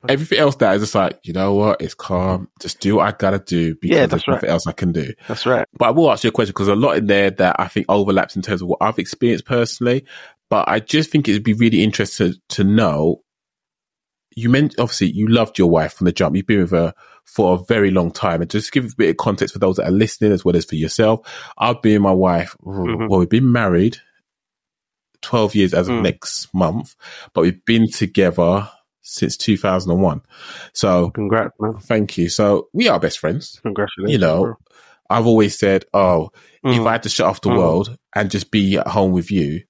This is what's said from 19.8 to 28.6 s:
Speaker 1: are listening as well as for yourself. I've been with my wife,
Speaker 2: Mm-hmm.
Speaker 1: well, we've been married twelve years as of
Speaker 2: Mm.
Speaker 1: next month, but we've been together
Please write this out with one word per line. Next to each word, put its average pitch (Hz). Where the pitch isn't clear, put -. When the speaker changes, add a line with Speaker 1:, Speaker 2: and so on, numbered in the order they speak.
Speaker 1:
are 90
listening 107
as 92
well 87
as 82
for -
yourself. 107
I've 117
been 107
with 104
my 98
wife, 90
Speaker 2:
Mm-hmm. 98
Speaker 1:
well, 101
we've 87
been 123
married 107
twelve 107
years 95
as 90
of 123
Speaker 2:
Mm. 113
Speaker 1:
next -
month, 92
but -
we've 90
been 113
together 92